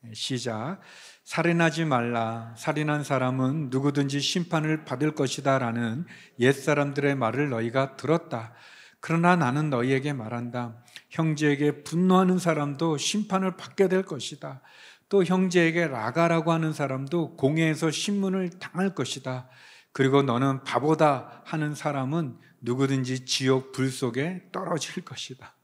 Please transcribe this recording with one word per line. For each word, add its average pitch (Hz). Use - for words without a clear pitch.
에, 110
시작. 123
"살인하지 165
말라. 117
살인한 151
사람은 131
누구든지 139
심판을 156
받을 151
것이다."라는 127
옛사람들의 139
말을 131
너희가 123
들었다. 127
그러나 170
나는 147
너희에게 135
말한다. 120
형제에게 147
분노하는 185
사람도 151
심판을 190
받게 -
될 185
것이다. 143
또 202
형제에게 175
라가라고 156
하는 160
사람도 139
공회에서 156
신문을 190
당할 185
것이다. 127
그리고 135
"너는 135
바보다." 147
하는 151
사람은 143
누구든지 131
지옥 131
불 131
속에 139
떨어질 170
것이다. -